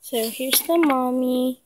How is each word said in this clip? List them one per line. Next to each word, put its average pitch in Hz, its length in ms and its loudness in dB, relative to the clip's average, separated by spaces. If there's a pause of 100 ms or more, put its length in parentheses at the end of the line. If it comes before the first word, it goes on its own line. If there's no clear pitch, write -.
So 226 280 -4
here's 262 320 -2
the 339 160 2
mommy 254 880 0